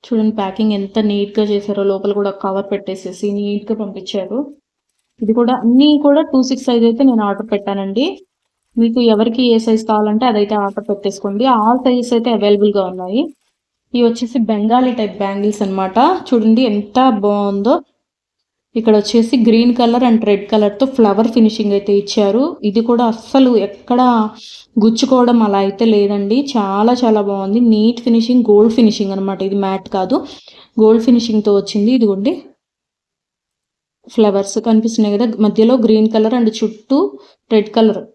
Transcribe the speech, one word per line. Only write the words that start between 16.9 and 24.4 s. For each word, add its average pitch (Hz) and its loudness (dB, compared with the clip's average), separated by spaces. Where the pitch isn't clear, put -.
బాగుందో. 202 0
ఇక్కడ 220 2
వచ్చేసి 226 0
green 233 4
color 240 2
and 226 2
red 202 2
కలర్‌తో 214 0
ఫ్లవర్ 220 2
ఫినిషింగ్ 214 2
అయితే 196 -2
ఇచ్చారు. 202 0
ఇది 208 0
కూడా 240 2
అస్సలు 254 0
ఎక్కడ - -4